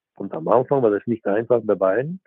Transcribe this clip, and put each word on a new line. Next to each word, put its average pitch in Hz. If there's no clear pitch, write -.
Und 98
am 156
Anfang 131
war 110
das 101
nicht 117
einfach 113
bei 107
Bayern, 110